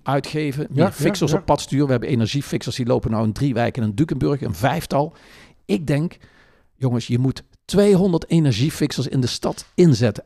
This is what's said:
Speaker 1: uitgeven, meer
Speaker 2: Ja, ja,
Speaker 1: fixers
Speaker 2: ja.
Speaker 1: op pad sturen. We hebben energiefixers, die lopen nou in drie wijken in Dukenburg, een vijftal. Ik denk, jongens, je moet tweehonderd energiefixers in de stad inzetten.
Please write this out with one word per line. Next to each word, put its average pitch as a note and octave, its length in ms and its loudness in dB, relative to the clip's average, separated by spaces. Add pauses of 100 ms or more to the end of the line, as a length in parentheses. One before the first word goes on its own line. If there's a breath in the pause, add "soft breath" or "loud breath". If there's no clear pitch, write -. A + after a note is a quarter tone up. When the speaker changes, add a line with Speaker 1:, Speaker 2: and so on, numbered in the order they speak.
Speaker 1:
uitgeven, C#3+ 680 -4
meer C3 80 -2
Speaker 2:
Ja, E3 60 6
ja, G3 80 2
Speaker 1:
fixers D#3+ 380 0
Speaker 2:
ja. D3 80 0
Speaker 1:
op - 60 -6
pad D3 160 2
sturen. C#3+ 260 0
We C3+ 60 -4
hebben A2+ 180 0
energiefixers, C#3 640 -2
die A#2+ 100 -4
lopen A#2+ 240 0
nou A2 160 0
in G#2+ 60 0
drie C3+ 220 -2
wijken A#2 280 -2
in G#2 120 -2
Dukenburg, C#3+ 480 0
een A#2 120 -4
vijftal. C#3+ 600 -2 (500 loud breath)
Ik F3+ 220 -2
denk, D3+ 300 -2 (580 soft breath)
jongens, A#2+ 320 -2
je A#2+ 120 0
moet C3 240 -2 (220)
tweehonderd F#3+ 640 2
energiefixers C#3+ 800 0
in C3+ 120 0
de B2 60 2
stad - 480 -6
inzetten. B2 520 4